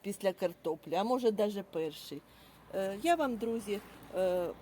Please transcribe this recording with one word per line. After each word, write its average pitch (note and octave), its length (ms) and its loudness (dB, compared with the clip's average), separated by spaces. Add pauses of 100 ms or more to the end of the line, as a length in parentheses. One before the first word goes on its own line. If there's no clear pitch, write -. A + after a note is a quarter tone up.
після G3 320 0
картоплі, E3 600 -2
а F#3+ 80 2
може, B3 280 2
даже G#3 400 0
перший. D#3 500 -6 (540)
Е, G3 280 -2
я E4+ 120 6
вам, C4+ 220 2
друзі, A3 420 -2 (360)
е, F3+ 320 4 (140)